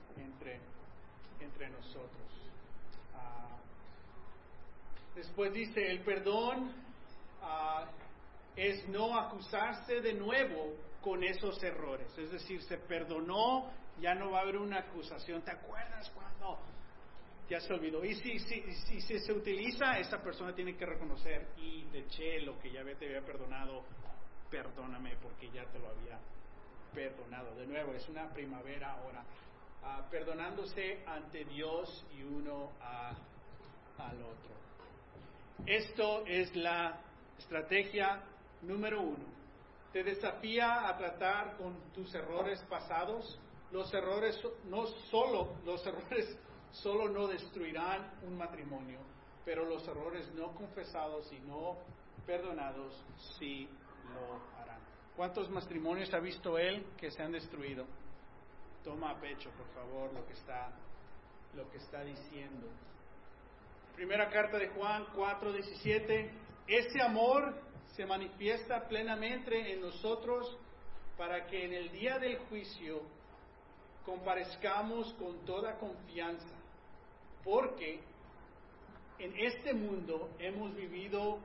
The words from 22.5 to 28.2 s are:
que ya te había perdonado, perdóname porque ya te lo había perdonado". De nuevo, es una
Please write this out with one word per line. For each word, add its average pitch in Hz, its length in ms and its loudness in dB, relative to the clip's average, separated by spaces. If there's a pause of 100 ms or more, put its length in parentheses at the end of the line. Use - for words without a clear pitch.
que 135 140 0
ya 135 120 -4 (140)
te 147 80 -6
había 135 160 -2
perdonado, 135 600 0 (680)
perdóname 127 720 0
porque 123 300 -4
ya 123 140 -4
te 127 120 2
lo 117 120 2
había 113 280 -2 (760)
perdonado". 127 640 -6
De 127 120 -8
nuevo, 143 260 0
es 127 140 -2
una 156 260 -4